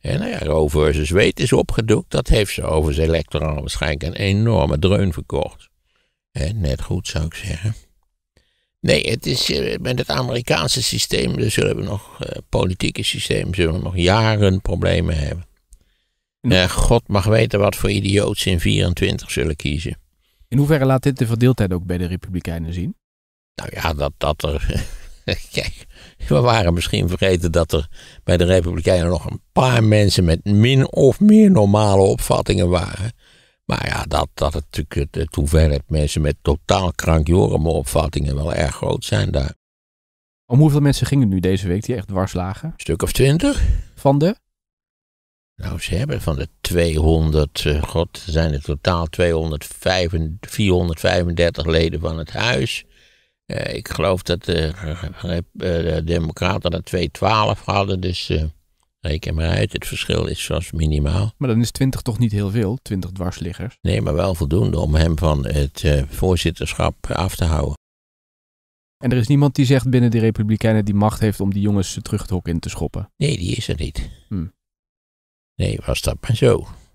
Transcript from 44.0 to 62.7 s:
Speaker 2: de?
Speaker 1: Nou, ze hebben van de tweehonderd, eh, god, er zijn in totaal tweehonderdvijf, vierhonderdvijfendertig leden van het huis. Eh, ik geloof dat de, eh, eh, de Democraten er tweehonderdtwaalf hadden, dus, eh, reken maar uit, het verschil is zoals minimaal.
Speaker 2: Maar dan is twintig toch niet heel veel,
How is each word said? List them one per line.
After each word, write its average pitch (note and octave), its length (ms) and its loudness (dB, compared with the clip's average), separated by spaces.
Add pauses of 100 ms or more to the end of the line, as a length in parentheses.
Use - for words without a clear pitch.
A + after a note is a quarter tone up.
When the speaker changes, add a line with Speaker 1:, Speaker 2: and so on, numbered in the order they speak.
Speaker 2:
de? F3 180 2 (1160)
Speaker 1:
Nou, - 260 -8
ze - 140 -4
hebben B2+ 260 -2
van D#2 160 -2
de C#2 120 -6 (120)
tweehonderd, D#2 1040 2
eh, D2 160 2
god, - 440 -4
er E2 60 -6
zijn D#2 200 0
in C#2 80 -4
totaal E2 460 -2
tweehonderdvijf, E2 1040 -2 (280)
vierhonderdvijfendertig F2 1300 0
leden E2 340 0
van E2 180 -6
het - 140 -10
huis. B2+ 520 -2 (640)
Eh, - 280 -6
ik - 140 -10
geloof F#2 340 0
dat F2 220 -4
de, D#2+ 280 0 (100)
eh, E2+ 540 -6
eh, E2+ 60 -4 (100)
de E2+ 520 -2
Democraten E2+ 680 -2
er E2+ 140 -6
tweehonderdtwaalf G#2 800 0
hadden, G2 360 -2
dus, F2+ 280 -6
eh, D#2+ 160 0 (560)
reken D#2 340 -4
maar D#2+ 140 0
uit, G2 240 0
het - 140 -8
verschil - 400 -4
is - 160 -6
zoals D#2 300 -6
minimaal. D#2 640 0
Speaker 2:
Maar C#3 120 -4
dan A2+ 120 2
is A#2 100 0
twintig - 320 -2
toch A2 160 -6
niet A2+ 140 0
heel G2+ 180 -2
veel, A2 320 -2